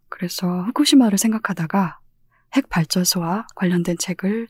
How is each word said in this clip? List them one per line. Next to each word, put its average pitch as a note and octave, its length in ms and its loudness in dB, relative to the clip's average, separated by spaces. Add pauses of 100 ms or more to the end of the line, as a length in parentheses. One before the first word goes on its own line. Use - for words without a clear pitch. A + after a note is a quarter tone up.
그래서 F3+ 540 -4
후쿠시마를 B3 560 4
생각하다가 G3 800 -2 (560)
핵 C#4 140 0
발전소와 F3+ 880 -2
관련된 F3 420 0
책을 G3+ 520 -4